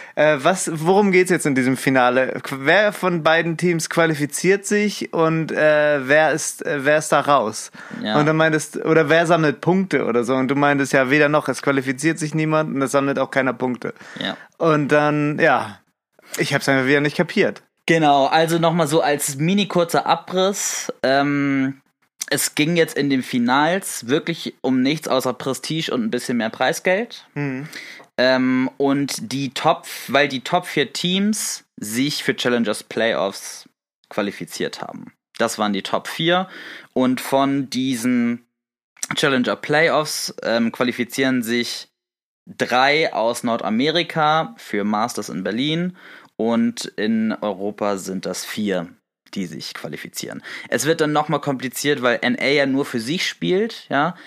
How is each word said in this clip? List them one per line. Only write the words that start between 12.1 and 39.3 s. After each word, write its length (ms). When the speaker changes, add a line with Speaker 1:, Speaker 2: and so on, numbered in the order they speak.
Speaker 2:
sich 160
niemand 400
und 80
es 100
sammelt 300
auch 80
keiner 220
Punkte. 420
Speaker 1:
Ja. 180
Speaker 2:
Und 300
dann, 500
ja, 400
ich 160
hab's 140
einfach 200
wieder 120
nicht 160
kapiert. 460
Speaker 1:
Genau, 400
also 320
nochmal 300
so 120
als 360
mini 320
kurzer 380
Abriss. 840
Ähm, 760
es 260
ging 180
jetzt 240
in 120
den 120
Finals 840
wirklich 520
um 220
nichts 240
außer 280
Prestige 600
und 80
ein 80
bisschen 280
mehr 120
Preisgeld. 760
Speaker 2:
Mhm. 340
Speaker 1:
Ähm, 580
und 540
die 240
Top, 320
weil 180
die 140
Top 260
vier 260
Teams 720
sich 480
für 100
Challengers 480
Playoffs 840
qualifiziert 720
haben. 300
Das 220
waren 120
die 120
Top 240
vier. 400
Und 280
von 500
diesen 760
Challenger 400